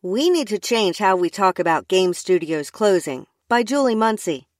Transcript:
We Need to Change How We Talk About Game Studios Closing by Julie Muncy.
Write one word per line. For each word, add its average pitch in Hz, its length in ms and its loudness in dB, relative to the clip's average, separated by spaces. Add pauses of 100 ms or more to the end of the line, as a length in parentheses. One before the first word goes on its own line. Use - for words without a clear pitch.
We 226 280 0
Need 320 200 0
to 208 100 -2
Change 214 400 0
How 190 160 2
We 180 140 0
Talk 190 300 0
About 165 280 0
Game 185 260 2
Studios 160 560 -2
Closing 175 580 0 (220)
by 240 140 2
Julie 254 320 0
Muncy. 214 500 -2 (140)